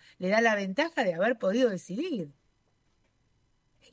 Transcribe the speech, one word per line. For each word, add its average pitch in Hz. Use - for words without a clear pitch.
le 185
da 214
la 220
ventaja 214
de 180
haber 220
podido 220
decidir. 190